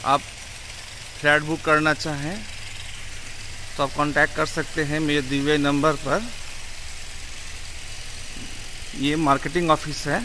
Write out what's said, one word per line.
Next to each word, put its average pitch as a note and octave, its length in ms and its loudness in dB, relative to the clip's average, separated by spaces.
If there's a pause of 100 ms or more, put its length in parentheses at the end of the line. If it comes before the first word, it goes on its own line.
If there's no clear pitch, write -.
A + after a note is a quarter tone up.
आप C#3 160 6
फ्लैट - 1200 0
book D#3 180 -2
करना D#3 360 6
चाहें, D3+ 420 -4 (1400)
तो D3 60 2
आप C#3 100 0
contact D3 440 4
कर D#3 120 2
सकते D#3+ 360 -2
हैं D3 160 0
मेरे D3 220 4
दिए C3+ 200 0
हुए D3+ 160 4
नंबर C#3+ 400 4
पर। D3+ 240 0 (2750)
ये C#3+ 220 2
marketing D#3+ 520 2
office D3+ 360 2
है D#3+ 180 2